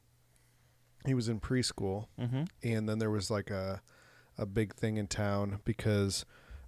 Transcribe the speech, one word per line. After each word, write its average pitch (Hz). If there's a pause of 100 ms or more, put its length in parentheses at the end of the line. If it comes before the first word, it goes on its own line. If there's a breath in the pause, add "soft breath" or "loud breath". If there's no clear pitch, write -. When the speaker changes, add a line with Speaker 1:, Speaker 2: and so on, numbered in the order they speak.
(1080)
Speaker 1:
he 135
was 117
in 110
preschool, 107 (140)
Speaker 2:
Mm-hmm. 123 (200)
Speaker 1:
and 110
then 107
there 110
was, 104
like, 104
a, 95 (540 soft breath)
a 113
big 101
thing 110
in 104
town 101
because, 101 (440 soft breath)